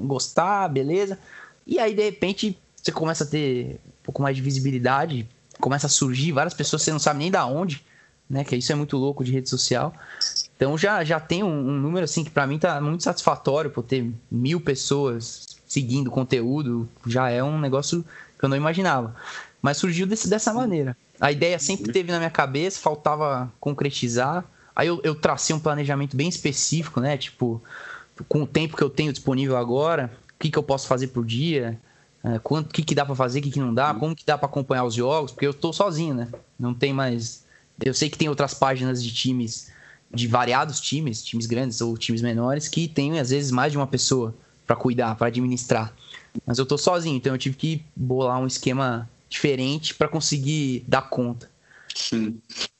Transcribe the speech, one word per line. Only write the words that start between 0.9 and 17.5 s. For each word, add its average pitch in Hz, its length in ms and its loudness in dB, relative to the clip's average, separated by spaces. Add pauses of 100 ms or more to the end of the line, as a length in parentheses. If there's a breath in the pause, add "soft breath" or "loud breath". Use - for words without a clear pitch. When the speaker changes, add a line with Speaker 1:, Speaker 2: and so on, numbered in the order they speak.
Speaker 1:
E - 120 0
aí, 220 160 2
de 208 100 4
repente, 202 520 0 (200)
você - 160 -2
começa 160 320 -2
a - 20 -2
ter 135 600 -2
um - 180 -20
pouco - 180 -4
mais 135 140 2
de 131 60 -2
visibilidade, 135 840 2 (340)
começa 139 260 2
a 143 40 0
surgir 135 420 2
várias 151 200 2
pessoas 151 300 -2
que - 40 2
você 160 60 2
não 156 60 0
sabe 143 220 2
nem 170 100 0
da 180 160 2
onde, 151 360 -2 (460 soft breath)
né? 139 160 0
Que 127 120 -2
isso 123 160 0
é - 20 2
muito 147 240 0
louco 139 260 0
de 123 80 0
rede 131 160 0
social. 131 460 0 (640 loud breath)
Então 143 200 2
já, 196 260 2
já 160 160 0
tem 170 240 -2
um, 208 60 2
um 143 320 0
número 170 240 0
assim 160 180 -2
que 143 80 -8
pra 139 160 2
mim 143 120 -2
tá 160 220 2
muito 156 220 0
satisfatório, 147 680 0
pô, 117 120 -4
ter 117 300 0 (180)
mil 131 300 0
pessoas 135 960 -2 (100)
seguindo 135 420 0
o - 20 -4
conteúdo 123 760 0 (200)
já 123 240 2
é 120 120 0
um 151 160 0